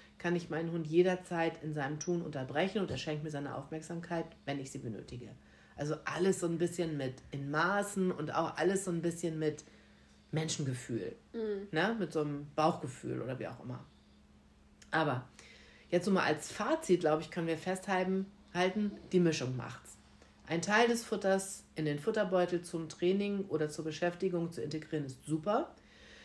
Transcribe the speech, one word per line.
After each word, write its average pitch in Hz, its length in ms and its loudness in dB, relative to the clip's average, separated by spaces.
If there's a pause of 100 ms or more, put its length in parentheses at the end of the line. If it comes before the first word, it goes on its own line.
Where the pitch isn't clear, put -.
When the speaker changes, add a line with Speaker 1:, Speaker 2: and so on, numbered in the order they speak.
(180)
Speaker 1:
kann 175 180 0
ich 170 140 -2
meinen 165 220 -2
Hund 165 160 -2
jederzeit 170 760 4
in 156 100 -4
seinem 147 260 -2
Tun 175 220 -2
unterbrechen 151 600 -2
und 180 100 -2
er 123 60 -4
schenkt 151 260 -4
mir 156 60 -6
seine 143 260 -6
Aufmerksamkeit, 165 720 -6 (200)
wenn 139 140 -4
ich 135 120 -8
sie - 80 -10
benötige. 120 500 -8 (460)
Also 147 200 -2 (100)
alles 180 340 2
so 180 80 0
ein 170 100 0
bisschen 170 400 0
mit 131 160 -2 (180)
in 139 200 -6
Maßen 190 600 2
und 147 220 -4
auch 156 240 0
alles 185 280 2
so 185 60 -2
ein 170 100 0
bisschen 165 380 -2
mit 156 240 0 (680)
Menschengefühl, 131 840 -2 (180)
Speaker 2:
Mhm. 208 380 -4
Speaker 1:
ne? 185 280 2
Mit 170 140 -2
so 156 80 0
einem 147 340 -4
Bauchgefühl 151 680 0
oder 127 180 -6
wie 95 80 -6
auch - 160 -12
immer. 127 200 -10 (1080)
Aber 147 360 0 (640)
jetzt 175 160 2
so 208 60 4
mal 180 120 6
als 151 280 0
Fazit, 214 500 2
glaub 156 200 4
ich, - 100 -10
können 170 160 -2
wir 160 100 0
festhalten, 190 680 0 (280)
halten, 196 380 2 (200)
die 185 80 6
Mischung 156 360 4
macht's. - 420 -10 (500)
Ein 165 160 0
Teil 214 240 6
des 233 160 2
Futters 190 600 0 (120)
in 156 100 -2
den 147 140 0
Futterbeutel 180 640 2
zum 165 260 -6
Training 196 600 2
oder 151 200 0
zur 156 160 -6
Beschäftigung 175 640 0
zu - 120 -6
integrieren 156 420 -4
ist 127 200 -12
super. 208 480 0 (520)